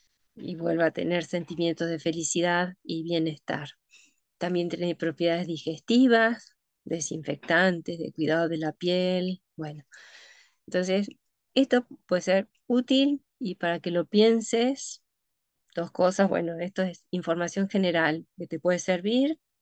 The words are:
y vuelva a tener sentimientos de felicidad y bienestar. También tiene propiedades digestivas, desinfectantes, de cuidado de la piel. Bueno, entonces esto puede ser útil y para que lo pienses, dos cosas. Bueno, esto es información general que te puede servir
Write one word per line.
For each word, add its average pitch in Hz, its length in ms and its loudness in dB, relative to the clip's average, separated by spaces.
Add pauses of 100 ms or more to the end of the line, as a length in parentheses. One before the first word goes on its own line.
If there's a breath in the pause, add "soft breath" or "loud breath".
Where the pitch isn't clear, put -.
(360 soft breath)
y - 200 -10
vuelva 165 300 0
a 160 60 0
tener 170 320 -4
sentimientos 170 640 -4
de 165 100 -6
felicidad 175 760 -2 (100)
y 165 200 -8
bienestar. 160 640 -4 (680 soft breath)
También 175 300 -2
tiene 175 280 -4
propiedades 170 520 -2
digestivas, 226 1080 2 (280)
desinfectantes, 165 1120 -2
de - 140 -8
cuidado 160 360 0
de 165 100 -4
la 156 140 -4
piel. 180 720 -2 (140)
Bueno, 151 280 -12 (800 loud breath)
entonces 185 420 0 (460)
esto 247 320 2 (200)
puede 180 160 0
ser 190 260 2 (200)
útil 269 560 2 (160)
y 185 160 -4
para 170 240 -2
que 180 100 -4
lo 175 160 0
pienses, 226 960 2 (720)
dos 170 160 -6
cosas. 185 380 2
Bueno, 170 300 -2
esto 185 240 -4
es 180 280 -6
información 175 580 -2
general 165 580 0 (100)
que 175 100 -10
te 160 140 -8
puede 180 180 2
servir 220 600 0 (240)